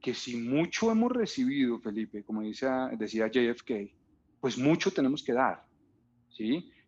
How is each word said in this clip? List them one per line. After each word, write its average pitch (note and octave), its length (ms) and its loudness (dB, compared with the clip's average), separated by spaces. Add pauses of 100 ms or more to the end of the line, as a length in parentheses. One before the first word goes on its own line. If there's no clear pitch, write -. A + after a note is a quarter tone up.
que B2+ 120 -4
si A#2+ 240 -6
mucho D3+ 540 0
hemos A3+ 220 4
recibido, C3+ 640 2
Felipe, G#2+ 460 -6
como G#2+ 180 -4
dice, G#2+ 260 -4 (300)
decía A2 280 0
J B2 160 2
F A#2 220 0
K, G#2 280 -4 (480)
pues A#2+ 180 -2
mucho D#3+ 340 4
tenemos C#3+ 300 0
que C3 100 -2
dar, A#2 320 0 (640)
¿sí? B2 440 -4 (160)